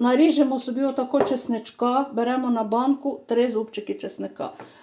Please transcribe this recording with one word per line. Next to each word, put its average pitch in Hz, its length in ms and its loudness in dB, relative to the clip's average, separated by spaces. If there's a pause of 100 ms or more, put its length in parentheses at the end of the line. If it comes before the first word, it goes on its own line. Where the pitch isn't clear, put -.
наріжемо 262 600 4
собі 254 220 -4
отако 269 400 0
чесничка, 247 880 -2
беремо 247 380 0
на 226 140 2
банку 262 640 0
три 240 260 2
зубчики 214 420 -4
чесника. - 580 -10 (300)